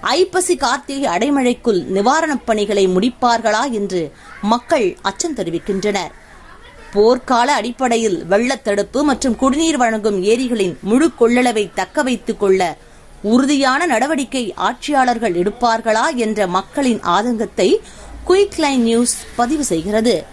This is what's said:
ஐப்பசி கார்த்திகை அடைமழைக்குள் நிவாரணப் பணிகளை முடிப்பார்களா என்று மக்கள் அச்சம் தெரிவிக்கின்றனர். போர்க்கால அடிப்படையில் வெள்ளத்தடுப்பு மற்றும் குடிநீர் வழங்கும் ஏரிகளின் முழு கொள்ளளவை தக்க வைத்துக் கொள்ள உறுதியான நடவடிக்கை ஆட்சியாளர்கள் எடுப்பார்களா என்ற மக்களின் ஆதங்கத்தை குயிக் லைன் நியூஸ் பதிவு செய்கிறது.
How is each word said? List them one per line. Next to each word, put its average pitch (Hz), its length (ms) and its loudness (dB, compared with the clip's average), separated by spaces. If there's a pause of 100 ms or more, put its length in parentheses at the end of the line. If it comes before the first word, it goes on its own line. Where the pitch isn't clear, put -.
(100)
ஐப்பசி 349 460 2
கார்த்திகை 277 540 -2
அடைமழைக்குள் 240 720 0
நிவாரணப் 262 600 0
பணிகளை 208 420 0
முடிப்பார்களா 226 840 0
என்று 196 320 -4 (400)
மக்கள் 233 440 0 (160)
அச்சம் 262 340 -6
தெரிவிக்கின்றனர். 190 760 -4 (800)
போர்க்கால 240 600 2
அடிப்படையில் 233 720 0
வெள்ளத்தடுப்பு 208 800 0
மற்றும் 262 340 0
குடிநீர் 294 400 2
வழங்கும் 220 460 0
ஏரிகளின் 220 580 0
முழு 262 280 2
கொள்ளளவை 240 560 2 (100)
தக்க 190 280 -4
வைத்துக் 247 380 -4
கொள்ள 190 200 2 (600)
உறுதியான 269 640 2
நடவடிக்கை 262 560 -2 (140)
ஆட்சியாளர்கள் 240 800 -2
எடுப்பார்களா 220 680 0 (100)
என்ற 214 320 -2
மக்களின் 208 560 -2
ஆதங்கத்தை 214 680 0 (580)
குயிக் 392 320 2
லைன் 277 240 0
நியூஸ் 233 320 2 (220)
பதிவு 262 280 0
செய்கிறது. 208 500 0 (180)